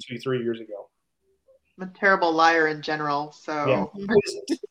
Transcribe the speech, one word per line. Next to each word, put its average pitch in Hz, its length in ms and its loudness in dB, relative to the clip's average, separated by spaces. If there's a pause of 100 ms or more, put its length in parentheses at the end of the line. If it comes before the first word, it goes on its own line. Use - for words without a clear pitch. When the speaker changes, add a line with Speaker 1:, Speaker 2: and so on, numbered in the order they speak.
Speaker 1:
two, 117 120 -10
three 127 240 -4
years 113 180 -4
ago? 107 300 -16 (880)
Speaker 2:
I'm 185 80 -8
a 185 40 -16
terrible 185 400 4
liar 160 340 4
in 151 160 -4
general, 151 500 -4
so. 151 640 -2
Speaker 1:
Yeah. 196 100 -10 (640)